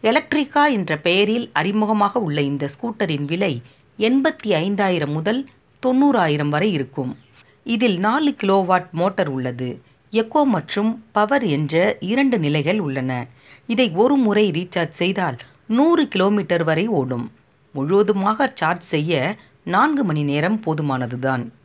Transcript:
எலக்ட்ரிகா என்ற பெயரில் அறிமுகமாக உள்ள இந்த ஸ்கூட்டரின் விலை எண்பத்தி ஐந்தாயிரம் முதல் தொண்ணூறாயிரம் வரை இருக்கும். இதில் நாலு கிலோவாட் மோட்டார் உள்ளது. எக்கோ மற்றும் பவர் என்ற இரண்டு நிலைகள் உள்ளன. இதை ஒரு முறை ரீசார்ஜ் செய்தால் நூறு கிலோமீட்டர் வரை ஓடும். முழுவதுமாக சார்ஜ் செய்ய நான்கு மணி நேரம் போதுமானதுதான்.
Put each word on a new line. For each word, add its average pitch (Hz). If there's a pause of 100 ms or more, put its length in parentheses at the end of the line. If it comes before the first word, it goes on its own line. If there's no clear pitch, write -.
எலக்ட்ரிகா 294
என்ற 180
பெயரில் 202
அறிமுகமாக 202
உள்ள 151
இந்த 143
ஸ்கூட்டரின் 151
விலை 170 (380)
எண்பத்தி 254
ஐந்தாயிரம் 180
முதல் 208 (380)
தொண்ணூறாயிரம் 220
வரை 175
இருக்கும். 131 (460)
இதில் 226
நாலு 262
கிலோவாட் 185
மோட்டார் 180
உள்ளது. 127 (300)
எக்கோ 226
மற்றும் 214
பவர் 214
என்ற 160
இரண்டு 233
நிலைகள் 151
உள்ளன. 131 (380)
இதை 233
ஒரு 233
முறை 214
ரீசார்ஜ் 170
செய்தால் 180 (280)
நூறு 302
கிலோமீட்டர் 190
வரை 160
ஓடும். 127 (400)
முழுவதுமாக 196
சார்ஜ் 175
செய்ய 156 (280)
நான்கு 269
மணி 156
நேரம் 151
போதுமானதுதான். 127 (180)